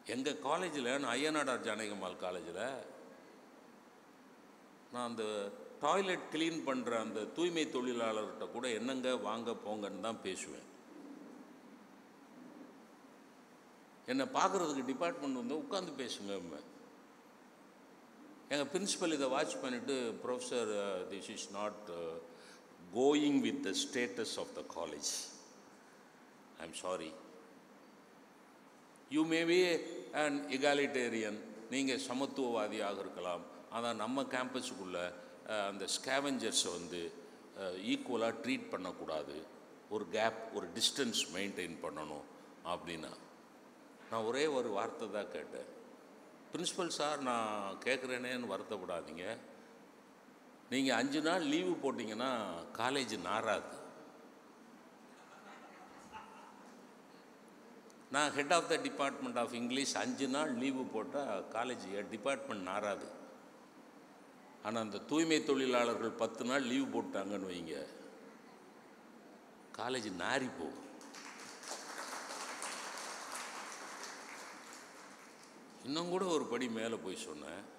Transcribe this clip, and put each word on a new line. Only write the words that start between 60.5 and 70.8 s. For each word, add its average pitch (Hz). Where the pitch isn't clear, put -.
லீவு 131
போட்டா 110
காலேஜ், 104
department 113
நாராது. 101
ஆனா 113
அந்த 104
தூய்மை 151
தொழிலாளர்கள் 120
பத்து 113
நாள் 131
லீவு 120
போட்டாங்கன்னு 98
வைங்க, 80
college 113
நாறி 113
போகும். 78